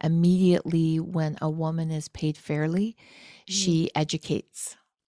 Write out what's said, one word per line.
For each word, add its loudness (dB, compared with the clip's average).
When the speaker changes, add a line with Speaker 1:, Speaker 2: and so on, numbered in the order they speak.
Speaker 1:
immediately 4
when -4
a -2
woman -4
is -6
paid -4
fairly, -2
Speaker 2:
Mm-hmm. -8
Speaker 1:
she 2
educates -4